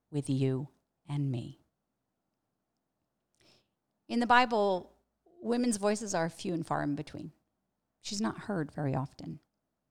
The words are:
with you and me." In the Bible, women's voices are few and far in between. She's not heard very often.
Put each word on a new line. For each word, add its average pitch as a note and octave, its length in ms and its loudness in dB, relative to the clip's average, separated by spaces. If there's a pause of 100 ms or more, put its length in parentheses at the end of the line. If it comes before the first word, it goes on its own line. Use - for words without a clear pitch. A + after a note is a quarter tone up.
(100)
with D3 180 -4
you C3+ 400 0 (380)
and C#3+ 240 -2
me." B2+ 300 -6 (2500)
In A#3 120 0
the A#3+ 60 2
Bible, A3 680 4 (460)
women's A#3+ 360 2
voices G#3 380 0
are E3 140 2
few F#3 260 -6
and E3 120 -4
far D3 160 0
in D3 140 0
between. - 360 -10 (680)
She's G3+ 200 -8
not A3 200 -4
heard E3+ 320 -4
very C#3 220 -2
often. - 460 -8 (500)